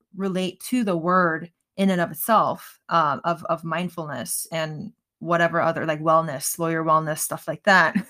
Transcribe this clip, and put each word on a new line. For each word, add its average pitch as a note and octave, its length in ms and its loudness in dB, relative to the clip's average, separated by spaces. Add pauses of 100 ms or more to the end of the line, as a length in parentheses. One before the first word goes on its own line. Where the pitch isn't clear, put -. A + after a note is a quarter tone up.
(160)
relate F#3 520 -4
to B3 160 0
the F#3+ 120 0
word E3+ 540 2 (260)
in G3 140 2
and F3+ 100 2
of E3+ 120 -2
itself, E3+ 680 0 (100)
um, D#3 360 2
of, E3+ 200 -2
of E3 200 -4
mindfulness D#3+ 880 -6
and D#3 400 -6 (260)
whatever E3 420 2
other, D#3+ 260 0
like, D#3 140 -2
wellness, D#3+ 580 0
lawyer E3 260 -2
wellness, D#3 340 0
stuff - 300 -6
like E3 160 -8
that. F3+ 320 4 (140)